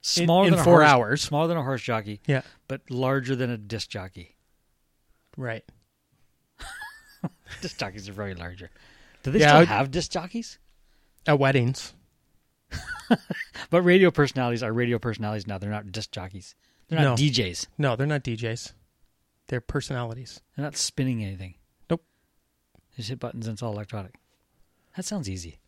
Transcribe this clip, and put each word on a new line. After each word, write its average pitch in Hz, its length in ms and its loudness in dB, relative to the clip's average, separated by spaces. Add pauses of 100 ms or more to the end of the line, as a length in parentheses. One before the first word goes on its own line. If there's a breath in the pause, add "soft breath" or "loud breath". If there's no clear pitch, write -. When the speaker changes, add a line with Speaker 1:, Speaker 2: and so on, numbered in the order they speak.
Speaker 1:
Smaller 175 440 4
Speaker 2:
in 175 60 6
Speaker 1:
than - 80 6
a 156 40 2
Speaker 2:
four 170 180 10
Speaker 1:
horse, 151 100 10
Speaker 2:
hours. 123 300 4
Speaker 1:
smaller 151 260 0
than 170 100 0
a 147 60 -4
horse 127 180 -4
jockey. 107 460 -6
Speaker 2:
Yeah. 135 140 0 (260 soft breath)
Speaker 1:
But 135 140 -8 (100)
larger 131 460 -2
than 123 120 -2
a 120 80 -6
disc 104 320 -10
jockey. 92 460 -14 (1000)
Speaker 2:
Right. 117 260 -10 (960)
Speaker 1:
<laughs> - 1000 -16
Disc - 180 -12
jockeys 98 300 -10
are 101 40 -14
very 98 220 -8
larger. 87 340 -14 (540 soft breath)
Do 135 80 -4
they 147 80 4
Speaker 2:
Yeah, 151 100 8
Speaker 1:
still 151 120 10
Speaker 2:
I - 40 10
Speaker 1:
have 131 260 0
disc 165 200 -4
jockeys? 180 480 -8 (680)
Speaker 2:
At 147 140 4
weddings. 135 540 0 (760)
Speaker 1:
<laughs> - 120 -10 (880 loud breath)
But 170 100 4
radio 180 300 8
personalities 123 500 0
are 113 100 -4
radio 120 280 0
personalities 107 480 -6
now. 101 100 -6
They're 101 140 -6
not 104 200 -8
disc 104 200 -10
jockeys. 92 420 -14 (340)
They're 160 120 -2
not 147 60 4
Speaker 2:
No. 127 100 2
Speaker 1:
D 139 160 2
Js. 104 340 -2 (120)
Speaker 2:
No, 135 180 0
they're 131 100 -2
not 147 160 -2
D 113 160 -6
Js. 113 360 -8 (720)
They're 123 140 -4
personalities. 123 800 -8 (140)
Speaker 1:
They're 143 80 -8
not 143 140 -8
spinning 127 460 -4
anything. 95 320 -12 (340)
Speaker 2:
Nope. 170 140 -2 (880)
Speaker 1:
They - 60 -20
just 107 120 -10
hit 131 100 -10
buttons 117 280 -8
and 113 80 -6
it's 113 80 -12
all 110 100 -6
electronic. 104 400 -10 (840)
That 185 100 -8
sounds 170 220 -6
easy. 90 300 -10 (100)